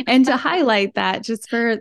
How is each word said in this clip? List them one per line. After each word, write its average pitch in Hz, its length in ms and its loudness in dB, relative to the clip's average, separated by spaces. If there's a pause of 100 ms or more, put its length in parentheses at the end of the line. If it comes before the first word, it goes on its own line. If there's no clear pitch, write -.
And 254 180 4
to 269 100 2
highlight 254 600 0
that, 190 280 -2
just 226 260 -8
for 233 320 0